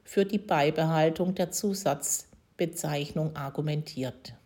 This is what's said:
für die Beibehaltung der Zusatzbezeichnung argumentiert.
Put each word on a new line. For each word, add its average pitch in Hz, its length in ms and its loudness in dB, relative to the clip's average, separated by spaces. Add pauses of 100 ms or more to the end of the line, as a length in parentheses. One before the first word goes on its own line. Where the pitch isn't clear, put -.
für 196 220 2
die 202 140 0
Beibehaltung 160 960 2
der 180 160 0
Zusatzbezeichnung 156 1900 -2
argumentiert. 147 960 -4 (120)